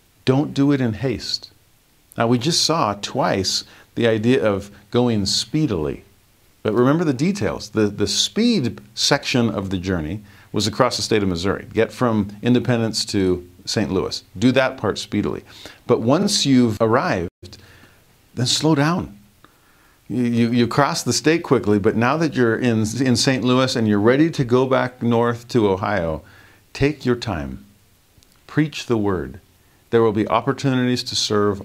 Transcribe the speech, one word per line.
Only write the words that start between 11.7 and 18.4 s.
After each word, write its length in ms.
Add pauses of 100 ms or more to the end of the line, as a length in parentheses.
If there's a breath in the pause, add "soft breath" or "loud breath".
Get 200
from 500
Independence 640
to 420 (160)
Saint 280
Louis. 320 (140)
Do 160
that 240
part 200
speedily. 460 (420 loud breath)
But 160
once 460
you've 340
arrived, 800 (720 soft breath)
then 140